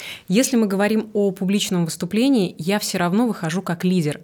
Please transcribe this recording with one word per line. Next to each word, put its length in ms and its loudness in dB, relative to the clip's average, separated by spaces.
Если 280 2
мы 100 4
говорим 480 0
о 160 2
публичном 540 0
выступлении, 760 0
я 220 -2
всё 180 -4
равно 300 2
выхожу 340 -4
как 220 -4
лидер. 400 0